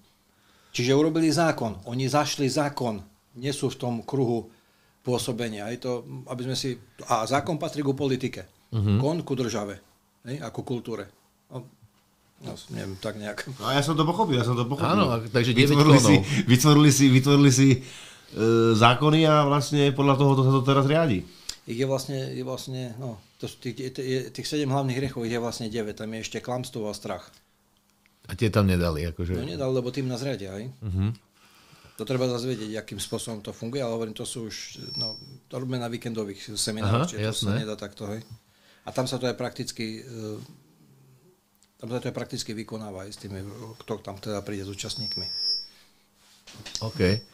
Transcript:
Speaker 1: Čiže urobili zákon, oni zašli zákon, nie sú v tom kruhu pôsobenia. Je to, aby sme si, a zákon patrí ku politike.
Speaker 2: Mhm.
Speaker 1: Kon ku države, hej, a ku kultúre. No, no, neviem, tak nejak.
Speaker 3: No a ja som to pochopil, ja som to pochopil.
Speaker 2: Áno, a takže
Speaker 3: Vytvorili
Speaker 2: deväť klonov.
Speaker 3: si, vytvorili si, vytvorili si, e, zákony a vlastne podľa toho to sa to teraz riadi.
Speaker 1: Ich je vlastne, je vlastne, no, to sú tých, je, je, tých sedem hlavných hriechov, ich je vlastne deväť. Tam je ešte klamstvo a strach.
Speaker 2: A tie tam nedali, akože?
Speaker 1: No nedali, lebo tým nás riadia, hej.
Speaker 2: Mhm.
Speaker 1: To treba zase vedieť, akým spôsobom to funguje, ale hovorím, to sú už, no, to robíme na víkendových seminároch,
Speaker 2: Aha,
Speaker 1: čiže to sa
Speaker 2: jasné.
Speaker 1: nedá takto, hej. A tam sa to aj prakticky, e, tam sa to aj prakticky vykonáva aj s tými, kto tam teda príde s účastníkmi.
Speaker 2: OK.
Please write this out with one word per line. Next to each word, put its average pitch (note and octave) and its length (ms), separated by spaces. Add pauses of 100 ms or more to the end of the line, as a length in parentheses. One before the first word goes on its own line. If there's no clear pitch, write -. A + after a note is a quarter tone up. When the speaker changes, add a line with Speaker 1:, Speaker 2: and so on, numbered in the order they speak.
(720)
Speaker 1:
Čiže B2 240
urobili D#3+ 400
zákon, A#2+ 480
oni B2+ 240
zašli C#3+ 400
zákon, B2+ 560 (400)
nie C#3 80
sú C#3 240
v - 40
tom B2 160 (120)
kruhu A#2+ 480 (460)
pôsobenia. A2+ 720
Je B2 80
to, B2 240 (240)
aby B2 160
sme B2+ 120
si, C3 200 (320)
a A2+ 160
zákon D3 320
patrí D3 240
ku C3+ 160
politike. B2+ 480 (260)
Speaker 2:
Mhm. G#2 300
Speaker 1:
Kon D3+ 240
ku C#3+ 100
države, G#2 460 (480)
hej, C#3 160
a A2+ 80
ku - 100
kultúre. A2+ 460 (400)
No, C3 160 (800)
no, A#2+ 80 (180)
neviem, G2+ 300
tak G#2+ 160
nejak. G#2 320 (100)
Speaker 3:
No G#2 80
a C3 80
ja C#3+ 80
som D3+ 140
to D#3 80
pochopil, E3+ 340
ja A#2 60
som B2 100
to A#2 140
pochopil. C#3 240
Speaker 2:
Áno, F#3+ 180
a A#2 140
takže A#2+ 320
Speaker 3:
Vytvorili C#3 160
Speaker 2:
deväť C#3+ 160
klonov. C#3 160
Speaker 3:
si, G2+ 120 (280)
vytvorili D3 480
si, C3 160
vytvorili C#3 420
si, C3 240
e, B2+ 40 (1000)
zákony C#3 500
a D3+ 220
vlastne C#3+ 480
podľa C#3 240
toho C#3 180
to C3 80
sa C3+ 80
to C3+ 80
teraz C#3 240
riadi. D3 380 (420)
Speaker 1:
Ich A2+ 140
je C3+ 80
vlastne, C3 480
je B2+ 100
vlastne, B2+ 540
no, A#2+ 180 (220)
to A#2 100
sú - 80
tých, A#2 220
je, B2+ 160
je, C3 220 (120)
tých B2+ 160
sedem D3 240
hlavných C3+ 300
hriechov, C3 240
ich A2+ 80
je A#2+ 100
vlastne A#2 300
deväť. G#2+ 320
Tam A2 80
je A2 100
ešte A2 220
klamstvo B2 420
a G#2 80
strach. G2 380 (960)
Speaker 2:
A F#2+ 80
tie A2 140
tam G#2 160
nedali, F2 420
akože? F2 240
Speaker 1:
No E2+ 140
nedali, C3 260
lebo B2 160
tým C3 160
nás B2 140
riadia, G2 400
hej. A#2+ 80 (160)
Speaker 2:
Mhm. G2 480 (680)
Speaker 1:
To G#2+ 80
treba B2+ 240
zase B2 160
vedieť, G#2+ 320
akým G#2+ 160
spôsobom G#2+ 480
to A2 80
funguje, B2 320
ale A#2 80
hovorím, A2+ 240
to A#2+ 80
sú A2+ 240
už, - 320 (160)
no, - 240 (320)
to C3 80
robíme B2+ 160
na A#2+ 80
víkendových A2 720
seminároch, A2 480
Speaker 2:
Aha, F3+ 80
Speaker 1:
čiže G#2+ 160
to G#2+ 160
sa G2+ 80
Speaker 2:
jasné. G#2+ 160
Speaker 1:
nedá G#2+ 80
takto, G2+ 320
hej. A2 160 (640)
A - 80
tam C3 80
sa B2+ 160
to B2 80
aj A#2 80
prakticky, A#2+ 640
e, A2 400 (1400)
tam A2+ 160
sa B2 80
to B2 80
aj B2 80
prakticky A#2+ 400
vykonáva G#2+ 480
aj G#2 80
s - 80
tými, G2 240 (400)
kto G#2+ 160
tam G2 160
teda G2+ 240
príde G2+ 240
s G2+ 80
účastníkmi. G2+ 560 (1600)
Speaker 2:
OK. G#2 320 (140)